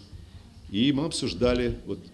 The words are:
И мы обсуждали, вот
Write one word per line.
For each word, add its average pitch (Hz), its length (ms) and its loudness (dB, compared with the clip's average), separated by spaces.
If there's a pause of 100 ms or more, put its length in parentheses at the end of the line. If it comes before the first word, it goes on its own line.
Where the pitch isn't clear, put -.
(680)
И 117 220 4
мы 139 140 0
обсуждали, 123 800 2
вот 98 140 -6 (140)